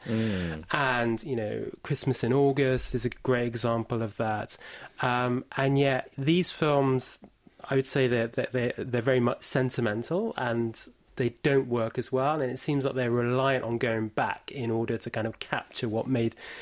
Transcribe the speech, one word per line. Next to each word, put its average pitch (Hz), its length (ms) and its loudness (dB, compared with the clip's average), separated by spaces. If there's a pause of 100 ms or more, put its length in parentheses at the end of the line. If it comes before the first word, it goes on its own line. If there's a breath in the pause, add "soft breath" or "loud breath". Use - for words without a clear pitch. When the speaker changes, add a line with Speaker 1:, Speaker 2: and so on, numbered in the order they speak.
Speaker 1:
Mm. 95 640 -2
Speaker 2:
And, 123 520 0
you 139 120 -4
know, 110 300 -4 (180)
Christmas - 400 -2
in 120 100 2
August 135 600 2
is 117 100 -2
a 120 40 0
great 123 360 0
example 117 560 -2
of 107 160 -6
that. 107 400 -4 (460 loud breath)
Um, 123 420 0 (120)
and 139 200 4
yet 135 400 2
these 160 320 2
films, 139 720 2 (500)
I 139 60 0
would 135 100 2
say 131 220 2
they're, 117 200 2
they're, 120 240 -2
they're, 123 260 0
they're 120 240 -2
very 131 180 4
much 120 240 2
sentimental, 127 960 0
and 117 460 -2 (340)
they 123 120 0 (140)
don't 139 240 4
work 117 320 0
as 120 120 -6
well, 139 300 2
and 127 80 0
it 123 80 -4
seems 139 280 0
like 131 100 0
they're 123 160 2
reliant 123 540 2
on 117 120 -2
going 113 300 0
back - 420 -4
in 117 220 -4
order 113 260 0
to - 120 -8
kind 110 180 -2
of 110 120 -6
capture - 500 -6
what 110 180 -2
made, 117 260 2 (280 loud breath)